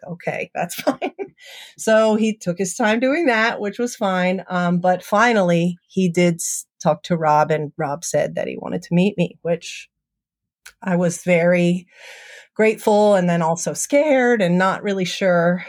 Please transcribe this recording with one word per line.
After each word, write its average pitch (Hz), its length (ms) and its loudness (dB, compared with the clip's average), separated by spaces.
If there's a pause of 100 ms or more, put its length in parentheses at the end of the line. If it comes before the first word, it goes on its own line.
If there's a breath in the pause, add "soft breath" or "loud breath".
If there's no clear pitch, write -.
"Okay, - 480 -8
that's 175 200 -6
<laughs> - 80 -12
fine." - 300 -4 (640 loud breath)
So 220 380 2
he 214 220 0
took 175 220 -6
his 190 180 -6
time 220 240 0
doing 294 260 0
that, 226 340 0
which 202 180 -6
was 240 180 -4
fine. 185 520 -2
Um, 175 300 0
but 180 240 0
finally, 180 760 2 (100)
he 185 200 0
did 175 280 2
s-, - 300 -8 (140)
talk 160 240 0
to 175 120 -2
Rob, 151 340 2
and 151 260 -2
Rob 151 280 -6
said 160 320 -2
that - 100 -4
he 65 100 -8
wanted - 260 -8
to - 120 -4
meet 185 240 2
me, - 240 -4
which - 460 -8 (920)
I 185 140 -2
was 175 280 -2
very 175 640 2 (640 loud breath)
grateful 208 600 2
and 180 140 2
then 170 140 0
also 160 300 -2
scared 254 720 2
and 175 160 2
not 185 240 0
really 196 240 -2
sure, 175 640 0